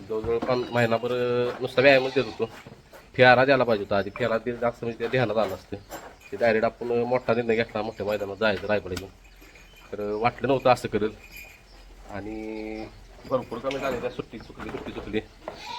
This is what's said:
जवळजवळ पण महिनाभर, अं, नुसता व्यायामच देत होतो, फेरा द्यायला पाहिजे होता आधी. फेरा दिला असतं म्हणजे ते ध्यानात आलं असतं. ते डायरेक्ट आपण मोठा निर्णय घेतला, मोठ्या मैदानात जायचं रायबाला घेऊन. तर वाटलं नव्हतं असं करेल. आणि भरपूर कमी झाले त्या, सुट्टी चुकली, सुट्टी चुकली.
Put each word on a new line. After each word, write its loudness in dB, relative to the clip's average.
जवळजवळ -2
पण 0
महिनाभर, 2
अं, 0
नुसता 2
व्यायामच 4
देत 2
होतो, -6
फेरा 8
द्यायला 4
पाहिजे 2
होता 0
आधी. -2
फेरा -2
दिला -4
असतं -6
म्हणजे -6
ते -2
ध्यानात 2
आलं 0
असतं. -12
ते -6
डायरेक्ट 4
आपण -2
मोठा 0
निर्णय 2
घेतला, -2
मोठ्या -6
मैदानात -4
जायचं 0
रायबाला -2
घेऊन. -8
तर -6
वाटलं 0
नव्हतं 4
असं 2
करेल. 0
आणि -10
भरपूर -2
कमी -4
झाले -4
त्या, -4
सुट्टी -12
चुकली, -14
सुट्टी -10
चुकली. -6